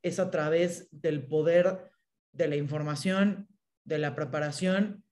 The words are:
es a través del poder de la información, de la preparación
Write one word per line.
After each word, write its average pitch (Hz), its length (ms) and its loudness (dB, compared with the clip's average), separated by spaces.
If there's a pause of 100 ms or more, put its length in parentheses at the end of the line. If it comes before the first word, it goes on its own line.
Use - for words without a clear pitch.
es 180 160 -4
a 185 100 0
través 165 640 0
del 151 340 -4
poder 170 640 2 (440)
de 156 140 0
la 147 80 0
información, 151 920 0 (360)
de 156 140 -2
la 147 160 -2
preparación 151 1000 -2